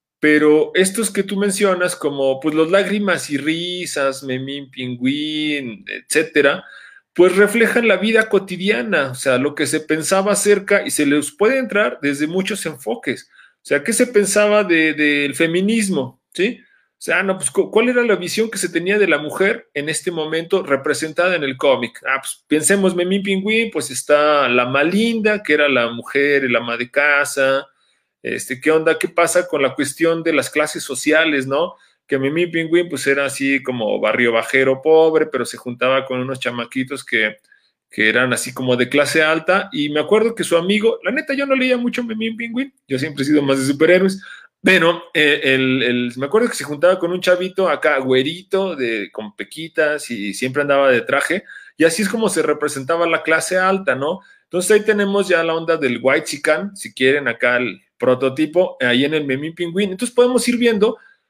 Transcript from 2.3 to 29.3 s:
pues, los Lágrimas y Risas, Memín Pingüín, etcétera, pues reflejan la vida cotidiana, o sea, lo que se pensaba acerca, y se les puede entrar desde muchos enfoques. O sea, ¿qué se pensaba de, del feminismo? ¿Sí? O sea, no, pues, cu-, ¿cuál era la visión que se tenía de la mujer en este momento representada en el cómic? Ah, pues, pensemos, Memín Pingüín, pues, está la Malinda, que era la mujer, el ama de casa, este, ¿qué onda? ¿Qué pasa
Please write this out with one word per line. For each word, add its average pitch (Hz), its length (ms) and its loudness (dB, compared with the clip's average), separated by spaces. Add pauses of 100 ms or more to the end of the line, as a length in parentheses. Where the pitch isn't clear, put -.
pues, 151 140 -2
los 160 160 2
Lágrimas 190 600 0
y 143 80 -2
Risas, 156 840 -4
Memín 135 480 -8
Pingüín, 135 1200 -4
etcétera, 151 760 0 (500)
pues 180 220 6
reflejan 220 520 4
la 196 80 4
vida 220 320 2
cotidiana, 190 840 0
o - 20 -10
sea, 127 240 0
lo 147 160 -2
que 147 120 -2
se 151 140 -2
pensaba 190 520 0
acerca, 202 520 2
y 135 60 -6
se 147 160 0
les 143 240 0
puede 240 280 2
entrar 226 440 -2
desde 143 240 -2
muchos 190 400 -4
enfoques. 151 640 -8 (320)
O - 20 -20
sea, 143 180 0
¿qué 226 120 -2
se 247 140 2
pensaba 208 540 2
de, 160 300 2
del 147 420 0
feminismo? 180 840 -2 (140)
¿Sí? 214 260 -2
O - 400 -20
sea, 170 220 -2
no, 190 140 0
pues, - 160 -6
cu-, - 180 0
¿cuál 226 180 4
era 247 140 2
la 220 140 2
visión 190 340 -2
que - 80 -10
se 180 100 -4
tenía 180 300 -2
de 202 80 4
la 151 120 2
mujer 180 540 -2
en 147 160 -6
este 160 220 -6
momento 165 540 -2
representada 151 720 -2
en 151 80 -2
el 135 120 -4
cómic? 131 480 0
Ah, 135 160 -2
pues, - 280 -14
pensemos, 185 480 2
Memín 185 260 0
Pingüín, 202 480 -2
pues, 139 220 -6
está 147 560 2
la 123 180 2
Malinda, 208 720 0
que 151 140 0
era 147 140 2
la 120 220 2
mujer, 139 540 0
el 123 120 0
ama 120 200 -2
de 123 140 -6
casa, 143 800 0 (520)
este, 120 400 -8
¿qué 151 120 0
onda? 160 260 2
¿Qué - 100 -4
pasa 170 380 0